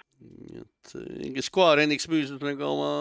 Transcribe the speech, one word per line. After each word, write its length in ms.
Nii 440
et, 320
äh, 480
Square 400
Enix 240
müüs 240
nagu 360
oma 340